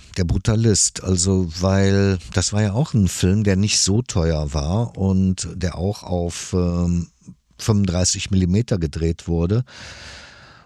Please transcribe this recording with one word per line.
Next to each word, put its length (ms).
der 80
Brutalist. 800
Also, 460
weil 600
das 180
war 100
ja 120
auch 200
ein 140
Film, 360
der 120
nicht 240
so 220
teuer 520
war 440
und 580
der 220
auch 260
auf, 500
ähm, 540
fünfunddreißig 760
Millimeter 480
gedreht 480
wurde 360